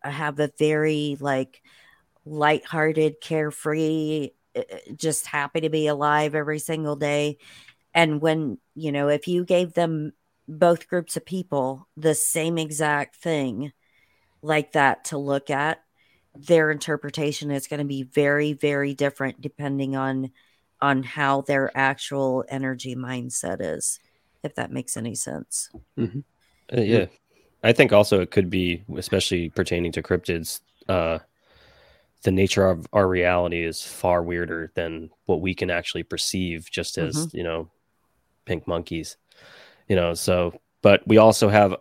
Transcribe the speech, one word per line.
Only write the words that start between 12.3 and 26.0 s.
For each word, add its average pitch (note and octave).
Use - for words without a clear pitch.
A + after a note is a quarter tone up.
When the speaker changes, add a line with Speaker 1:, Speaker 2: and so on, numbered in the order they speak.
Speaker 1:
exact D3+
thing C#3
like D3+
that C#3
to D#3
look C#3+
at, D3
their D#3
interpretation D3
is C#3
gonna D3
be C#3
very, D3
very C#3+
different C#3
depending C#3
on, C3
on C3+
how C#3
their C3+
actual C3+
energy C3
mindset B2
is, D#2+
if D3+
that -
makes B2+
any A2+
sense. -
Speaker 2:
Mm-hmm. B2